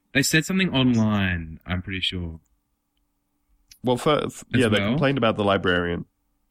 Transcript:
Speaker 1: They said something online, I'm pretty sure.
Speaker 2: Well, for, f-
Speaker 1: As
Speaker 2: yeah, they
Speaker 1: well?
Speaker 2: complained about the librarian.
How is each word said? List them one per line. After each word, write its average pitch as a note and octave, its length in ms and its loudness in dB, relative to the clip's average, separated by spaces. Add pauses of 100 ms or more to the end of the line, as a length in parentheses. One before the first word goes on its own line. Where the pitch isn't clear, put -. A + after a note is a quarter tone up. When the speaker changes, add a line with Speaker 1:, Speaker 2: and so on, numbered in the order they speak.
(120)
Speaker 1:
They C#3 100 2
said D#3 240 0
something F#3+ 280 0
online, G#2 920 0
I'm F2+ 160 -4
pretty F#2+ 180 -10
sure. E2+ 400 -6 (1400)
Speaker 2:
Well, B2 120 2
for, D3+ 300 0
f- - 180 -12 (100)
Speaker 1:
As B2 60 4
Speaker 2:
yeah, A#2+ 80 4
they G#2+ 120 2
Speaker 1:
well? G2+ 100 0
Speaker 2:
complained C#3 280 0
about A2 180 2
the G#2 80 -2
librarian. F2 600 0 (440)